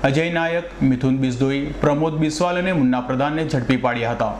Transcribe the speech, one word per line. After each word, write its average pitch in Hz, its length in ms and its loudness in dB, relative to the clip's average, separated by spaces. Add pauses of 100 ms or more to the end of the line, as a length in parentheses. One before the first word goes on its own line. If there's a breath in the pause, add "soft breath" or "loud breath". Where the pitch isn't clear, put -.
અજય 156 300 0
નાયક, 170 500 -2
મિથુન 131 340 2
બિસ્દોઈ, 135 640 0
પ્રમોદ 151 320 2
બિસ્વાલ 156 440 0
અને 185 160 -2
મુન્ના 127 280 2
પ્રધાનને 143 460 -2
ઝડપી 131 300 0
પાડ્યા 120 340 0
હતા 110 160 -2 (120)